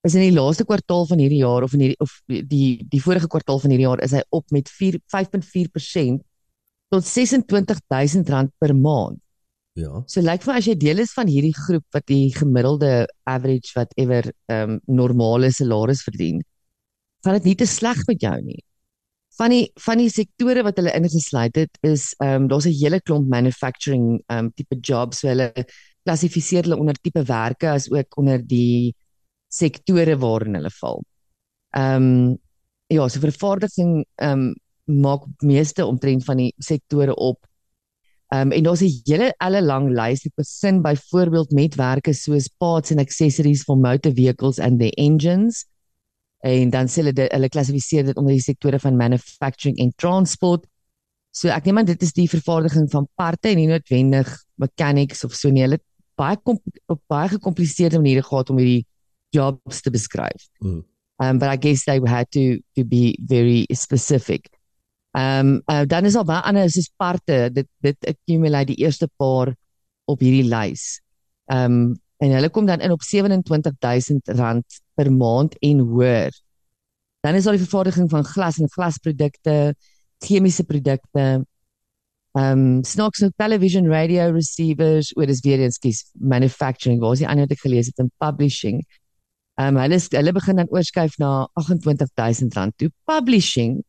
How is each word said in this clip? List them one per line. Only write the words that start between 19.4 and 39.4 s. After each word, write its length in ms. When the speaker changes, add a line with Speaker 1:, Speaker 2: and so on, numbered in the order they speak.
Speaker 1:
die, 300
van 180
die 140
sektore 520
wat 140
hulle 160
ingesluit 600
het 260
is, 380
ehm, 280
daar's 200
'n 80
hele 260
klomp 280
manufacturing, 1000
ehm, 260
tipe 220
jobs, 440
so 100
hulle 240
klassifiseer 580
hulle 140
onder 240
tipe 220
werke 480
as 180
ook 280
onder 280
die 480
sektore 680
waarin 380
hulle 140
val. 340
Ehm, 600
ja, 180
so 120
vervaardiging, 840
ehm, 360
maak 380
meeste 440
omtrent 400
van 120
die 220
sektore 560
op. 300
Ehm, 200
en 120
daar's 180
'n 240
hele, 320
hele 240